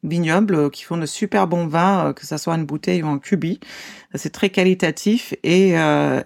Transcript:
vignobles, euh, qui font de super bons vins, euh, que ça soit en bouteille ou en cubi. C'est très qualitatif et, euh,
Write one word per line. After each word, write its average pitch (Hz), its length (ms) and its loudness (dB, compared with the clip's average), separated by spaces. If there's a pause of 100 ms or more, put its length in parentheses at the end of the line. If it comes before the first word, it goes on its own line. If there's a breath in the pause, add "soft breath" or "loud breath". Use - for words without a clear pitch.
vignobles, 170 520 0
euh, 147 140 2
qui - 140 -14
font 170 140 -6
de 160 100 -4
super 202 400 0
bons 170 180 -2
vins, 170 440 2
euh, 139 40 -4
que - 140 -14
ça 151 100 -6
soit 165 160 -4
en 165 60 0
bouteille 160 420 -2
ou 156 60 -4
en 143 100 -2
cubi. 165 420 -2 (540 loud breath)
C'est 165 180 -8
très - 180 -2
qualitatif 185 840 0 (100)
et, 180 340 4
euh, 147 480 2